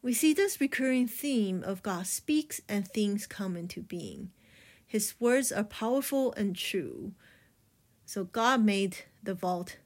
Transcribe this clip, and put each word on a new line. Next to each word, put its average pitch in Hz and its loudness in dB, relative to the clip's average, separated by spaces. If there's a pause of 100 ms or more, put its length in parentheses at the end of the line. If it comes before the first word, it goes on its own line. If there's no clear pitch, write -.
We 247 0
see 311 6
this 392 2
recurring 262 2
theme 214 0
of 190 -6
God 185 -2
speaks - -2
and 202 -2
things 208 0
come 190 -6
into 170 -8
being. 170 -10 (560)
His - -4
words 254 2
are - -2
powerful 262 0
and 202 -2
true. - -6 (920)
So - -6
God 233 4
made 196 2 (260)
the 196 -4
vault 180 -4